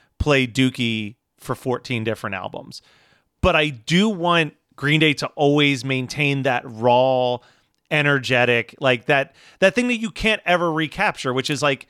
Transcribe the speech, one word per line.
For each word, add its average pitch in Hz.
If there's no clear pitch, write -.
play 139
Dookie 117
for -
fourteen 123
different 110
albums. -
But 180
I 156
do 151
want 170
Green 147
Day 156
to 139
always 143
maintain 135
that 127
raw, 123
energetic, 123
like, 127
that, 139
that 190
thing 240
that 240
you 220
can't 214
ever 175
recapture, 156
which 131
is, 143
like, 139